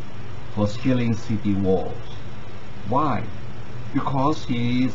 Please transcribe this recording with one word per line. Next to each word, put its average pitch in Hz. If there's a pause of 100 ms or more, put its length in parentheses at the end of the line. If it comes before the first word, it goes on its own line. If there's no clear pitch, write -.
(540)
for 104
scaling 120
city 101
walls. 95 (800)
Why? 127 (720)
Because 135
he 120
is 113